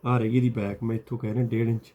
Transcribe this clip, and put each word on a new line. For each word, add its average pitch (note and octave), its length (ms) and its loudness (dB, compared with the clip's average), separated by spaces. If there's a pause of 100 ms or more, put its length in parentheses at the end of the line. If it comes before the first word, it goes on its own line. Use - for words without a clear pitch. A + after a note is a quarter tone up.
ਆਹ B2 160 2
ਰਹਿ A2 100 0
ਗਈ A#2+ 80 4
ਇਹਦੀ B2 120 4
ਬੈਕ, G2+ 340 -4
ਮੈਂ A2+ 120 -2
ਇੱਥੋਂ A#2 220 -6
ਕਹਿ G#2+ 160 -4
ਰਿਹਾ B2 120 0
ਡੇਢ A2+ 240 0
ਇੰਚ A2+ 260 -4